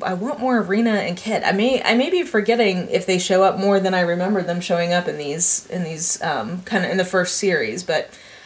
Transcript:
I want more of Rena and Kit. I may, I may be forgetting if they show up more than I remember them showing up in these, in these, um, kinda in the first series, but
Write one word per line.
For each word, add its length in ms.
I 120
want 260
more 180
of 120
Rena 220
and 220
Kit. 300
I 80
may, 300
I 120
may 140
be 140
forgetting 640
if 160
they 140
show 240
up 160
more 200
than 140
I 80
remember 400
them 220
showing 320
up 120
in 120
these, 480
in 180
these, 380
um, 400
kinda 280
in 60
the 80
first 320
series, 460
but 260